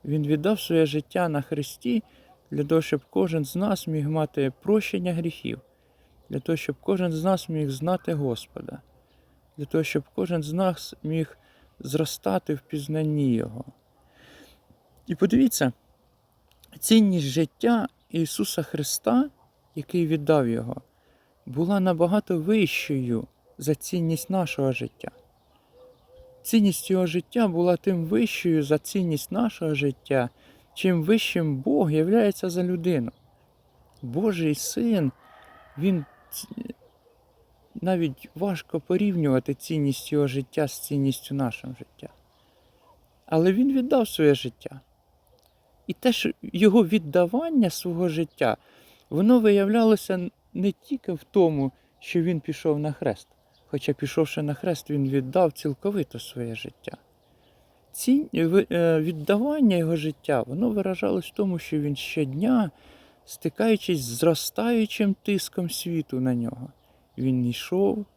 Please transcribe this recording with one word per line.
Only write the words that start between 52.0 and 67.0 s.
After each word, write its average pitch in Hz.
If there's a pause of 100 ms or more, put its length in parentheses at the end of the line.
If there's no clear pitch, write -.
він 165
пішов 151
на 151
хрест, - (420)
хоча, 143
пішовши 151
на 147
хрест, -
він 143
віддав 139
цілковито 156
своє 117
життя. - (960)
Ці, 277
е, 165
ви, 185
е, 165
віддавання 202
його 165
життя, 151
воно 185
виражалось 190
в -
тому, 190
що 160
він 143
щодня, 180 (540)
стикаючись 196
з 120
зростаючим 208
тиском 185
світу 160
на 127
нього, 120 (500)